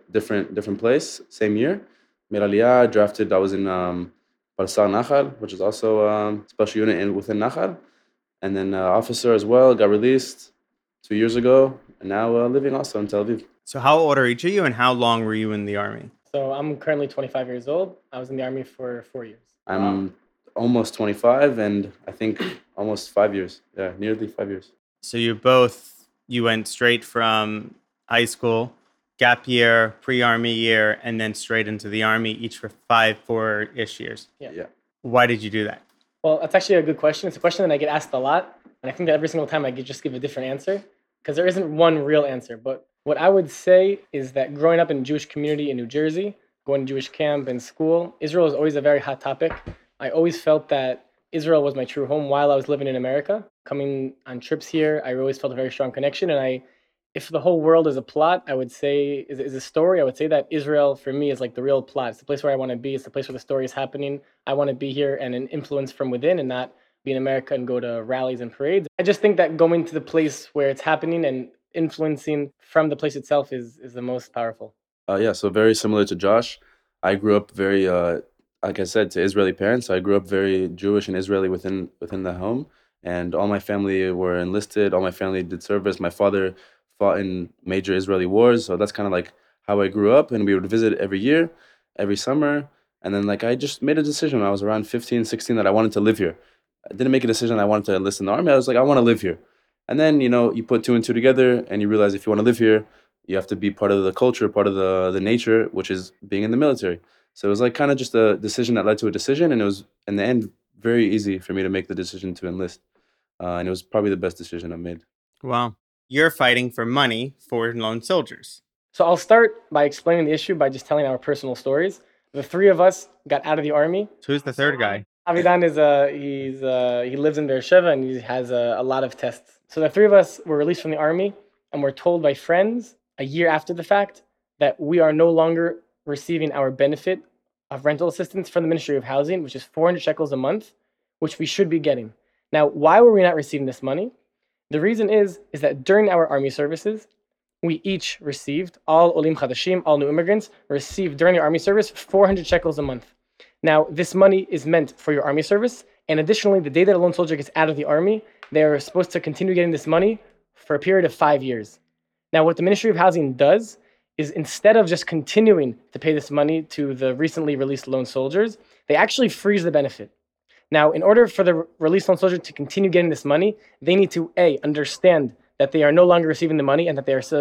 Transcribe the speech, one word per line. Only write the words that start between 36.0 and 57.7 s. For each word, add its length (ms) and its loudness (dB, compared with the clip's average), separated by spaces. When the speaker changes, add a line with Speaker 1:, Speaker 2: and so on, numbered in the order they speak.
Speaker 3:
Well, 180 2
that's 120 -6
actually 220 2
a 80 4
good 140 -2
question. 300 -2
It's 100 -8
a 20 -18
question 280 0
that 60 2
I 40 0
get 120 -2
asked 240 -4
a 60 -4
lot. 400 -2
And 80 -8
I 40 -14
think 120 -4
that 60 4
every 160 0
single 180 -4
time 180 -4
I 60 -4
get, 140 -12
just 180 -16
give 100 -6
a 60 -10
different 300 -8
answer, 340 -6
'cause 120 -6
there 120 2
isn't 280 -2
one 280 4
real 220 2
answer. 320 -8
But 280 -8
what 120 0
I 100 2
would 220 4
say 500 4
is 200 -8
that 200 -2
growing 260 4
up 120 2
in 80 -2
a 20 -4
Jewish 240 -4
community 460 -4
in 60 -4
New 100 -8
Jersey, 500 -4
going 200 -2
to 80 -10
Jewish 160 -6
camp 380 -4
and 140 -6
school, 580 -2
Israel 260 0
was 80 0
always 220 0
a 60 -2
very 180 4
hot 200 -8
topic. 320 -4
I 120 -6
always 280 0
felt 300 0
that 380 -4
Israel 320 2
was 100 -2
my 120 -4
true 200 -6
home 240 -4
while 220 2
I 40 4
was 140 -2
living 180 -2
in 80 -4
America. 480 -4
Coming 480 -6
on 120 -12
trips 280 -8
here, 360 -2
I 120 -6
always 240 -4
felt 140 -8
a 20 -12
very 160 -6
strong 200 -6
connection. 380 -4
And 100 0
I, 220 -4
if 140 -12
the 100 -4
whole 220 2
world 260 4